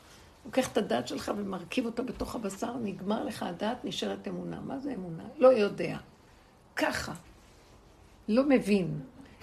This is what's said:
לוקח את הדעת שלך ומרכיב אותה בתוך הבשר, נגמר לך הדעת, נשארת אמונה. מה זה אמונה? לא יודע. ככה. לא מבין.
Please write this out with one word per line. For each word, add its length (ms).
לוקח 260
את 60
הדעת 300
שלך 280
ומרכיב 500
אותה 160
בתוך 320
הבשר, 420
נגמר 480
לך 180
הדעת, 420
נשארת 440
אמונה. 320
מה 180
זה 160
אמונה? 280
לא 120
יודע. 480
ככה. 360
לא 160
מבין. 560